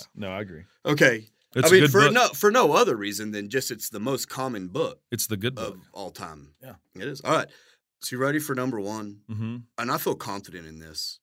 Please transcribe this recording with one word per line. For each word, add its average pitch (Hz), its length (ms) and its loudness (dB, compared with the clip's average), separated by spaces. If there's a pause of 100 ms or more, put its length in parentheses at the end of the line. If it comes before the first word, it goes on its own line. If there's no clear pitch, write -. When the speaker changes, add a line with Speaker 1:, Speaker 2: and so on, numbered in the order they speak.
(160)
Speaker 1:
No, 98 160 -10
I 95 100 -8
agree. 90 220 -12 (220)
Speaker 2:
Okay. 135 440 2 (260)
Speaker 1:
It's 131 120 4
Speaker 2:
I - 20 8
Speaker 1:
a - 20 10
Speaker 2:
mean, 190 100 10
Speaker 1:
good 147 100 6
Speaker 2:
for 196 100 8
Speaker 1:
book. 170 120 6
Speaker 2:
no, 240 160 6
for - 200 2
no 208 240 4
other 190 220 6
reason 104 360 -6
than 104 180 -8
just 127 200 -2
it's - 200 -10
the 104 100 -8
most 123 280 -4
common 117 420 -6
book 113 320 -6 (100)
Speaker 1:
It's - 160 -4
the 110 100 -4
good 117 220 -6
Speaker 2:
of 110 160 -8
Speaker 1:
book. 92 160 -20
Speaker 2:
all 92 180 -12
time. 76 540 -16
Speaker 1:
Yeah. 127 120 -20 (200)
Speaker 2:
It 92 80 -14
is. 135 180 -12
All 135 100 -4
right. 147 160 0 (540)
So - 140 -10
you 123 60 -4
ready 143 180 0
for 147 160 -6
number 127 260 -4
one? 104 480 -10
Speaker 1:
Mm-hmm. 110 280 -8 (200)
Speaker 2:
And 120 140 -6
I 156 60 -2
feel 160 180 -4
confident 98 520 -12
in 80 120 -18
this. 80 440 -12